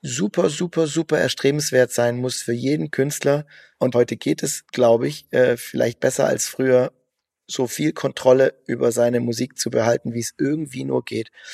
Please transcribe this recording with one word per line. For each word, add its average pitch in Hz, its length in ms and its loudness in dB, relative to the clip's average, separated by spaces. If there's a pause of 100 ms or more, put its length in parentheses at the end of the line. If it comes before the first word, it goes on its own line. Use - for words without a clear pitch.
super, 175 440 -2
super, 165 380 -2
super 151 320 -2
erstrebenswert 139 720 2
sein 120 260 0
muss 127 260 -4
für 117 100 -4
jeden 147 380 -2
Künstler. 143 560 0 (320)
Und 127 160 0
heute 123 200 2
geht - 280 -4
es, - 240 -6
glaub 117 360 4
ich, 147 280 -6
äh, 123 260 4
vielleicht 120 420 -2
besser 131 280 2
als - 200 -2
früher, 131 440 2 (560)
so - 180 -4
viel - 280 -4
Kontrolle 131 600 2 (140)
über 123 240 0
seine 120 300 2
Musik 120 360 -4
zu - 140 -4
behalten, 120 420 0
wie 117 60 -6
es - 180 -8
irgendwie 139 460 -4
nur 131 200 -2
geht. 113 280 -8 (220)